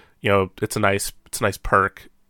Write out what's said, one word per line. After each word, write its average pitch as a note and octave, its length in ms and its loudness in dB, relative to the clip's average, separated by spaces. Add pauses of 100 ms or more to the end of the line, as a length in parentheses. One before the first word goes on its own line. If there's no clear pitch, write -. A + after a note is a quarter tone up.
(200)
you A2 80 -2
know, G2 220 2 (100)
it's - 160 -4
a A2 40 -2
nice, G2+ 320 0 (140)
it's - 140 -10
a A#2 40 -2
nice G2+ 120 -2
perk - 520 -2 (220)